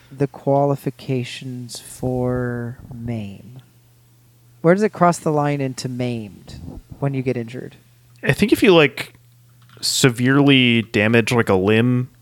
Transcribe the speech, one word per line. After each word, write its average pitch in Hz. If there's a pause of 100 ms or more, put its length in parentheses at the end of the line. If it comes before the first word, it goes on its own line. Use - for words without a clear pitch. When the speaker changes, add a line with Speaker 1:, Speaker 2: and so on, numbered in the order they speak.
(120)
Speaker 1:
the 135
qualifications 135
for 123 (160)
maim? 117 (1040)
Where 165
does 208
it 214
cross 175
the 160
line 147
into 131
maimed 120 (440)
when 139
you 131
get 127
injured? 120 (480)
Speaker 2:
I 220
think -
if -
you, 208
like, 151 (640)
severely 127
damage, 110
like, 117
a 98
limb 117 (120)